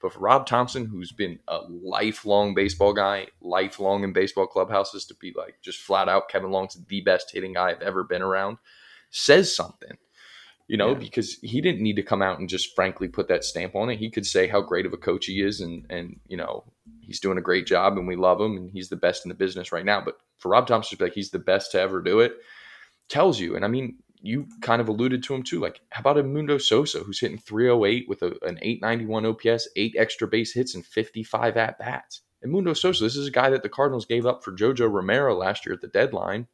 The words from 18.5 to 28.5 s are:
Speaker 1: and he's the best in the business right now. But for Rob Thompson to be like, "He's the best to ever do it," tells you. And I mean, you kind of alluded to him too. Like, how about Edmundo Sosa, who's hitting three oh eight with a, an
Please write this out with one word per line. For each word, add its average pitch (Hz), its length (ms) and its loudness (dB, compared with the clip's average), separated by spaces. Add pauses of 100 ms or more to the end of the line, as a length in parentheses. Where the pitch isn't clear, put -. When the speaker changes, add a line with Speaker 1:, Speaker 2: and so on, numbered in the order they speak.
Speaker 1:
and 92 140 -12
he's 92 180 -10
the 95 80 -6
best 87 280 0
in - 40 -8
the 90 60 -10
business 92 380 -4
right 85 120 -4
now. 98 160 2
But - 180 -8 (200)
for - 100 -8
Rob 120 180 6
Thompson 113 300 0
to - 60 -2
be 90 40 0
like, 85 80 -4
"He's 98 160 -8
the 95 80 -4
best 95 340 0
to 95 80 2
ever 95 200 0
do 101 200 4
it," 120 160 2 (720)
tells 151 300 4
you. 82 160 -4
And 90 100 -2
I 101 40 0
mean, 123 300 -4 (260)
you 131 220 -4 (140)
kind 117 200 2
of 113 80 0
alluded 127 360 0
to 139 100 -4
him 131 80 -4
too. 170 160 -4
Like, 101 220 -4 (100)
how 117 100 -10
about 143 160 4
Edmundo 143 460 0
Sosa, 117 380 2
who's 98 180 -8
hitting 113 200 -4
three 110 300 0
oh 120 160 6
eight 117 240 2
with 98 140 -4
a, 87 240 -2
an 87 160 -6